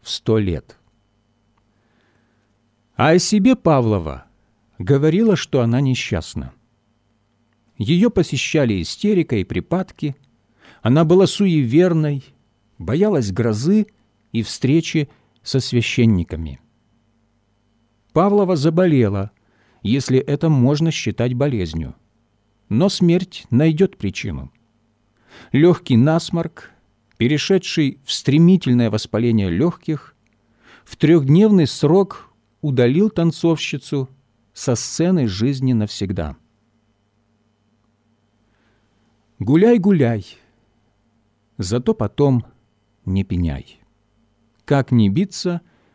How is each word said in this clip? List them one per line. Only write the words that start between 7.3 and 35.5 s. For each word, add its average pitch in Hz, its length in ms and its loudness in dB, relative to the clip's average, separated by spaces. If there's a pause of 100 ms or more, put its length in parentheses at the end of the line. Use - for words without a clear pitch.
Ее 175 320 2
посещали 139 720 -2
истерика 180 540 -2
и 95 80 0
припадки, 175 720 -6 (680)
она 135 220 4
была 175 240 4
суеверной, 156 960 0 (540)
боялась 131 560 -2
грозы 123 540 0 (440)
и 113 120 -4
встречи 151 680 -2 (320)
со - 180 -2
священниками. 92 1000 -2 (1500)
Павлова 190 420 2
заболела, 139 760 0 (500)
если 131 380 0
это 147 280 -2
можно 147 420 2
считать 120 440 -4
болезнью. 90 640 -4 (720)
Но 139 180 2
смерть 180 640 0
найдет 160 480 0
причину. 82 560 -10 (1000)
Легкий 147 460 2
насморк, 165 720 -2 (480)
перешедший 147 880 -2
в - 80 -8
стремительное 135 800 2
воспаление 107 580 -2
легких, 147 680 -4 (680)
в - 120 -20
трехдневный 165 720 4
срок 185 640 0 (300)
удалил 139 480 0
танцовщицу 156 1000 -4 (440)
со - 220 -2
сцены 165 520 -2
жизни 127 460 -2